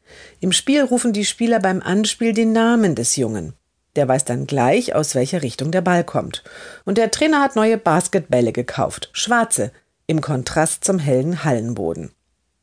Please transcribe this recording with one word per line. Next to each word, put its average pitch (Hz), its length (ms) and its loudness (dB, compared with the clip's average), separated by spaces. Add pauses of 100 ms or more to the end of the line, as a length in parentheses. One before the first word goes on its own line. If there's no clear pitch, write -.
(400)
Im 185 140 0
Spiel 285 280 2
rufen 247 300 2
die 208 140 -2
Spieler 233 340 0
beim 185 220 0
Anspiel 214 520 0
den 220 200 2
Namen 226 420 4
des - 220 -2
Jungen. 110 360 -4 (440)
Der 139 100 2
weiß 131 160 2
dann 131 240 -4
gleich, 143 480 2
aus 147 180 -2
welcher 139 280 -2
Richtung 143 300 -4
der 185 100 0
Ball 175 240 2
kommt. - 360 -6 (440)
Und 202 120 -2
der 220 140 2
Trainer 302 300 2
hat 269 160 0
neue 220 200 4
Basketbälle 156 760 0
gekauft, - 580 -4
schwarze, 196 600 0 (360)
im 160 140 0
Kontrast 151 640 -2
zum 190 140 0
hellen 147 440 0
Hallenboden. 110 680 -2 (520)